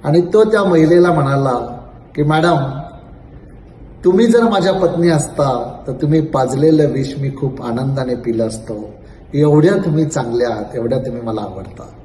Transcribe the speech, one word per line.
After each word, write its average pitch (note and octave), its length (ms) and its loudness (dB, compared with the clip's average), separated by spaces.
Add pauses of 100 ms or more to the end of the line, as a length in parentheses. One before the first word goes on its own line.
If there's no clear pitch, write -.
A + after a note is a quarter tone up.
आणि D#3 160 4 (120)
तो A3 120 6
त्या G#3+ 200 2
महिलेला E3+ 480 4
म्हणाला C#3 680 -2 (340)
की, D3+ 80 -2
"मॅडम, D#3 340 2 (1500)
तुम्ही G3 220 4
जर A#3 160 4
माझ्या F#3+ 300 2
पत्नी E3+ 360 0
असता C#3 760 -2
तर C3+ 60 -6
तुम्ही D#3 280 0
पाजलेलं C#3+ 680 2
विष - 320 -4
मी C3+ 200 -4
खूप B2+ 240 -6
आनंदाने B2+ 520 -4
पिलं A2+ 320 -4
असतो. G#2+ 440 -10 (440)
एवढ्या D3+ 400 4
तुम्ही D#3+ 300 0
चांगल्या A#2+ 460 -2
आहात, G#2+ 140 -6 (100)
एवढ्या A#2+ 240 -2
तुम्ही A#2+ 240 -8
मला A2 180 -6
आवडता." F#2 440 -12 (200)